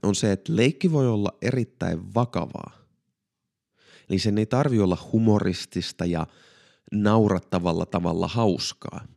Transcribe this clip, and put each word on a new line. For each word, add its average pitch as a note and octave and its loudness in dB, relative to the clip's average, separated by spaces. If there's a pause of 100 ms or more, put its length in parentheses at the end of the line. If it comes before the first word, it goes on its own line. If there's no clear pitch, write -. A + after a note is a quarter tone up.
on G2+ 2
se, G2+ 0
että B2+ -4
leikki D#3 2
voi C#3 2
olla G#2 -2
erittäin F#2+ -4
vakavaa. F#2 -4 (1300)
Eli F#2+ 0
sen G#2 0
ei A2 0
tarvi B2 2
olla G2 2 (140)
humoristista G2 0
ja E2 -2 (640)
naurattavalla F#2+ 2
tavalla F2 -2
hauskaa. - -4 (100)